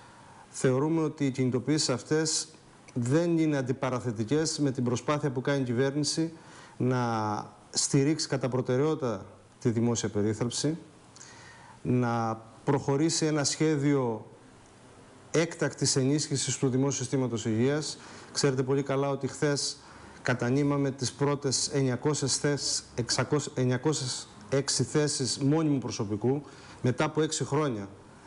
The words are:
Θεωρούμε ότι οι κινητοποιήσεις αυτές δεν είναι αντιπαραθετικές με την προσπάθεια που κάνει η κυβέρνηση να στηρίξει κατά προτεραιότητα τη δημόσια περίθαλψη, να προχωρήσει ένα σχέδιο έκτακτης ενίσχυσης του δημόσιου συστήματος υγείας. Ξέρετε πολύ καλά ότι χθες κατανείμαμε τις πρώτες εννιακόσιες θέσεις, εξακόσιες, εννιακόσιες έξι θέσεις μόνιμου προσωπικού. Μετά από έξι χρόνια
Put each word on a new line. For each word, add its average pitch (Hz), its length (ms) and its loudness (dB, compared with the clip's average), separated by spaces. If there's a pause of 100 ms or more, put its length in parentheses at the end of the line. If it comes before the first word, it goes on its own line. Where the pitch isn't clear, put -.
(500)
Θεωρούμε 147 520 2
ότι 147 240 -2
οι 135 60 2
κινητοποιήσεις 131 580 0
αυτές 156 580 0 (460)
δεν 160 440 2
είναι 156 200 2
αντιπαραθετικές 123 1040 -2
με 143 120 2
την 127 120 -2
προσπάθεια 143 480 0
που 127 100 -4
κάνει 143 200 0
η - 20 -2
κυβέρνηση 135 720 0 (440)
να 127 220 2 (720)
στηρίξει - 580 2
κατά 131 220 -2
προτεραιότητα 127 760 0 (340)
τη 127 100 0
δημόσια 113 400 2
περίθαλψη, 110 680 0 (1040)
να 117 600 0 (220)
προχωρήσει 143 600 2
ένα 151 180 2
σχέδιο 139 840 2 (1080)
έκτακτης 165 640 0
ενίσχυσης 139 600 2
του 139 120 2
δημόσιου 131 320 2
συστήματος 123 440 -2
υγείας. 131 520 0 (360)
Ξέρετε 135 300 2
πολύ 139 200 2
καλά 139 260 0
ότι 135 180 -2
χθες 143 500 -2 (440)
κατανείμαμε 139 720 0
τις 131 200 -6
πρώτες 143 560 -2
εννιακόσιες 135 720 0
θέσεις, - 460 -2 (120)
εξακόσιες, 131 600 -2
εννιακόσιες 131 720 0 (220)
έξι 135 340 0
θέσεις 143 540 0
μόνιμου 147 400 4
προσωπικού. 117 640 -2 (400)
Μετά 123 220 2
από 151 180 0
έξι 156 220 -2
χρόνια 120 460 -2 (380)